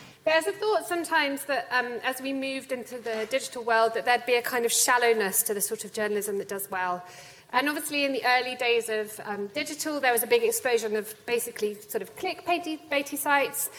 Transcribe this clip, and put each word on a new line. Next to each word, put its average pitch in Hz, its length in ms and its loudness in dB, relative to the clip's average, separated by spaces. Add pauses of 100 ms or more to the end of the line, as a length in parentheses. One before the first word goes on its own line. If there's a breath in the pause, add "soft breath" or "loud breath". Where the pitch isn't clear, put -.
(260 loud breath)
There's 320 200 4
a 403 60 0
thought 415 340 0
sometimes 311 600 0
that, 262 260 -2
um, 240 320 -2
as 254 180 -2
we 269 120 -4
moved 269 400 -4
into 247 240 -8
the 220 320 -4
digital 254 340 -4
world, 226 300 4
that 190 100 -2
there'd 240 220 4
be 247 100 4
a 240 60 4
kind 240 240 0
of 226 80 0
shallowness 233 720 4
to 220 100 -2
the 202 80 -4
sort 220 240 -2
of 196 80 -14
journalism 208 460 -2
that 208 100 -6
does 196 200 -6
well. 180 320 -2 (520 loud breath)
And 269 160 4
obviously 294 340 -2
in 277 80 2
the 262 140 0
early 247 300 4
days 233 340 2
of, 214 340 -4
um, 202 300 -6
digital, 294 480 -4
there 254 100 4
was 233 120 2
a 226 40 -4
big 233 160 4
explosion 226 540 0
of 208 180 -6 (100)
basically 226 500 -2
sort 208 260 -8
of - 160 -12
clickbaity, 339 600 -4 (140)
baity 285 260 -2
sites. 285 600 0